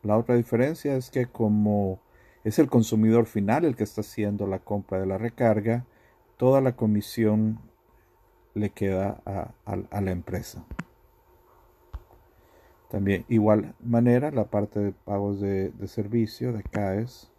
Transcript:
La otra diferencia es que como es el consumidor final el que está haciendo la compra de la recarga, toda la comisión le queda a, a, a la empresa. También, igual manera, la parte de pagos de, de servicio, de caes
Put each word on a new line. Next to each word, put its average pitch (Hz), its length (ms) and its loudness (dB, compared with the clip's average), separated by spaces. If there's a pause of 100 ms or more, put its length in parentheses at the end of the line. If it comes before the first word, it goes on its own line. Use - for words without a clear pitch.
La 107 140 2
otra 120 200 2
diferencia 135 600 0
es 127 140 -6
que 123 160 -2
como 104 760 0 (440)
es 110 160 2
el - 100 4
consumidor 110 560 4
final 110 380 0
el 139 120 0
que - 60 -4
está - 180 -4
haciendo 104 460 -4
la 95 140 -4
compra 98 400 -6
de 95 60 -4
la 95 120 -2
recarga, 113 680 0 (540)
toda 135 220 6
la 127 160 0
comisión 110 840 0 (920)
le 101 160 -2
queda 98 560 -2
a, 98 280 -8 (120)
a, 98 120 -6 (120)
a 101 100 -6
la 95 120 -2
empresa. 87 520 -8 (2250)
También, 98 400 -2
igual 107 520 4
manera, 120 500 2
la 123 140 0
parte 104 340 -2
de 101 140 0
pagos 101 480 -4
de, 98 300 -2
de - 180 -12
servicio, 113 640 -2
de 107 100 -6
caes 101 760 -4